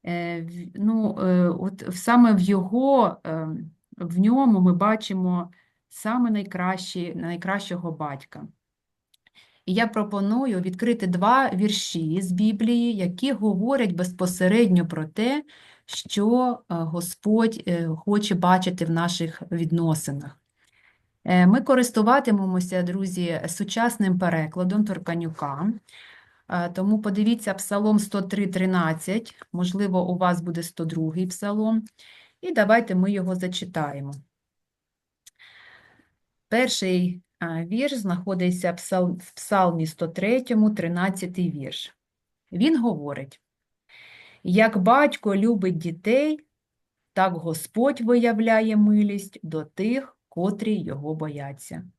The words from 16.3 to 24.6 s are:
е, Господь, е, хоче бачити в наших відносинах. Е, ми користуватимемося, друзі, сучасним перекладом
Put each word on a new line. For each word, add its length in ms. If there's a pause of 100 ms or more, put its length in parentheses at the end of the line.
е, 40
Господь, 960
е, 200
хоче 460
бачити 500
в 60
наших 600
відносинах. 880 (840)
Е, 220
ми 140
користуватимемося, 1200
друзі, 640
сучасним 720
перекладом 680